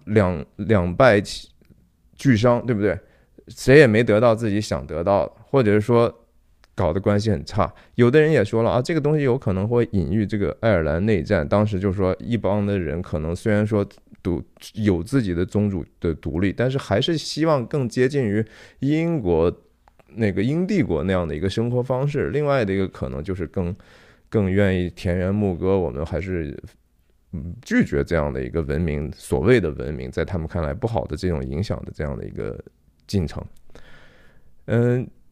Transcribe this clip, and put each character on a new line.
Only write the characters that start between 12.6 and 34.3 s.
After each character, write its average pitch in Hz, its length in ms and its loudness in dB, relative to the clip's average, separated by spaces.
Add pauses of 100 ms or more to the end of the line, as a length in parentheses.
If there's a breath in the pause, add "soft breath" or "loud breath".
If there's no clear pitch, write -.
的 101 140 -2
人 85 240 -4
可 85 180 -6
能 80 160 -4
虽 107 160 -2
然 104 140 4
说 104 180 0 (380)
独-， 85 220 -2 (300)
有 101 280 0
自 135 180 -2
己 95 140 -2
的 85 100 0
宗 104 240 0
主 92 160 -4 (160)
的 85 140 0
独 78 260 -4
立， 95 140 2
但 127 160 -2
是 135 80 -4
还 - 240 0
是 160 160 0
希 - 280 -4
望 143 200 2
更 127 240 -4
接 127 180 0
近 143 160 -2
于 107 220 0 (360 loud breath)
英 156 380 0
国 85 320 2 (600)
那 104 180 0
个 95 120 -2
英 160 240 0
帝 190 160 2
国 78 200 0
那 95 80 0
样 90 160 0
的 73 80 -6
一 76 40 -6
个 95 100 -2
生 117 220 -2
活 123 100 0
方 127 260 -2
式。 127 220 -2
另 143 160 -2
外 135 180 2
的 95 80 -2
一 95 60 0
个 95 100 0
可 - 220 -8
能 67 140 -8
就 92 100 -6
是 90 140 -6
更， 92 280 -4 (540 soft breath)
更 98 220 0
愿 95 280 2
意 90 120 -2
田 90 260 -2
园 92 160 -2
牧 101 220 0
歌， 92 240 0
我 80 100 -2
们 71 160 -6
还 78 160 -4
是， 87 340 -6 (800)
嗯， 85 280 -10
拒 - 240 2
绝 69 180 0
这 85 120 -2
样 73 160 0
的 65 120 -4
一 62 60 -6
个 82 120 -2
文 71 180 -2
明， 76 360 -2
所 - 240 -2
谓 113 200 4
的 80 120 -2
文 67 220 -8
明， 64 180 -10
在 82 140 -4
他 87 120 -6
们 80 100 -6
看 85 140 -6
来 71 120 -4
不 - 120 -6
好 113 200 -2
的 - 100 -8
这 90 140 -4
种 73 140 -2
影 69 200 -4
响 80 220 -4
的 - 100 -14
这 - 80 -8
样 71 140 -6
的 - 80 -10
一 50 40 -12
个 53 300 -10 (480)
进 92 180 0
程。 - 180 -8 (1200 soft breath)